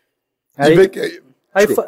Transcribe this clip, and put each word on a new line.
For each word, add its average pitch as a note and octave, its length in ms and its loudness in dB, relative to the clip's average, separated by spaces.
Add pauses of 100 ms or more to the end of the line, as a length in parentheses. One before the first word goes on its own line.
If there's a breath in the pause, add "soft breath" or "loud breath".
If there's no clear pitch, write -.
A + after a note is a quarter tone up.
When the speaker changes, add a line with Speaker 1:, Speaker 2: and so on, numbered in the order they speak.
(580)
Speaker 1:
Aí, C#3+ 160 2
Speaker 2:
E - 40 4
vê F#3+ 100 4
que, - 120 -14 (540)
Speaker 1:
aí G3+ 140 0
Speaker 2:
desculpa. G#3 200 -4